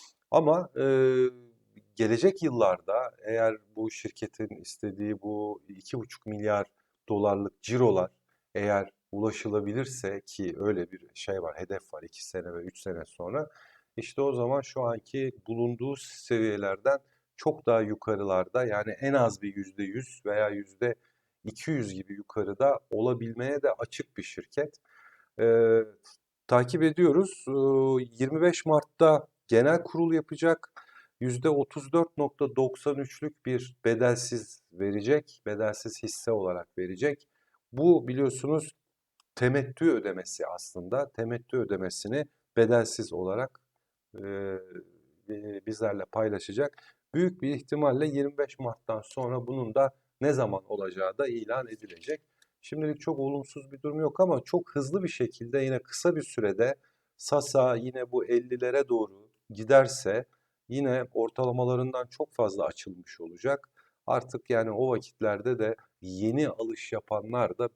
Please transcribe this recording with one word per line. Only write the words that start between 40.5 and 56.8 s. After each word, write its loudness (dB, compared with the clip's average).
Temettü -6
ödemesini -4
bedelsiz 4
olarak, -4
e, -12
e, -10
bizlerle -4
paylaşacak. -2
Büyük 0
bir -2
ihtimalle 0
yirmi -2
beş -4
Mart'tan -6
sonra -6
bunun -4
da 4
ne 4
zaman -2
olacağı -4
da 0
ilan -6
edilecek. -12
Şimdilik -6
çok -4
olumsuz -6
bir -16
durum -4
yok 0
ama 4
çok -2
hızlı -2
bir -2
şekilde -4
yine 0
kısa 0
bir -4
sürede 0